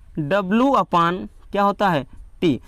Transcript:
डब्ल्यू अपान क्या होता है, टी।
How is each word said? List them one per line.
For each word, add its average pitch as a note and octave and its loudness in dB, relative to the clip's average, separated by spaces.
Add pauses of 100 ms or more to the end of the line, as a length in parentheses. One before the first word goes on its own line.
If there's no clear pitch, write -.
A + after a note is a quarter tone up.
(180)
डब्ल्यू G3 0
अपान F3+ 0 (360)
क्या G3+ 0
होता G3+ 0
है, E3 0 (360)
टी। D3+ 0